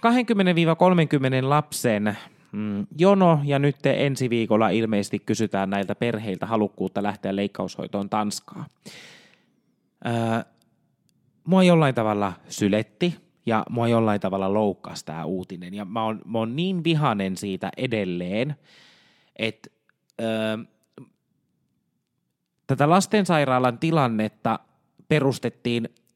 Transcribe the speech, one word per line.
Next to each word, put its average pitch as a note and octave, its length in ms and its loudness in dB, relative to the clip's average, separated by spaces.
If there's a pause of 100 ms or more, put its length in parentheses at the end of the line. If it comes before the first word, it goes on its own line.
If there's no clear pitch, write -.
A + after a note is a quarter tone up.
kahdenkymmenen A3+ 560 2
viiva E3 180 4
kolmenkymmenen C#3 760 2
lapsen, G#2+ 680 0 (360)
mm, G#2 340 -6 (120)
jono, F3+ 460 4
ja C#3 140 0
nyt C#3+ 180 2 (100)
ensi C3 440 0
viikolla A2 380 2
ilmeisesti G#2 500 0
kysytään G2 520 -2
näiltä G2+ 240 -4
perheiltä A2+ 520 -4
halukkuutta G#2 560 -2
lähteä G2 340 -4
leikkaushoitoon G2+ 760 -6
Tanskaan. - 560 -6 (1400)
Öö, A#2 60 -4 (1300)
mua F#3 180 6
jollain D#3+ 320 6
tavalla G#2 380 0 (160)
syletti A2 640 0 (320)
ja A2 240 0
mua A#2 180 0
jollain A2 320 2
tavalla F#2+ 340 -2
loukkasi - 500 -2
tää D#2+ 200 -10
uutinen. F#2 500 -10
Ja G#2 100 -10
mä A2 200 -6
oon, A2 200 -4
mä A2+ 140 -4
oon A2+ 180 -4
niin F3+ 280 -2
vihanen A2+ 520 0
siitä F#2+ 400 -6
edelleen, G#2 800 -4 (840)
että, - 340 -8 (500)
öö, A2 360 -4 (2000)
tätä C#3 240 2
lastensairaalan D3 880 2
tilannetta A#2 800 0 (500)
perustettiin B2 800 -2 (280)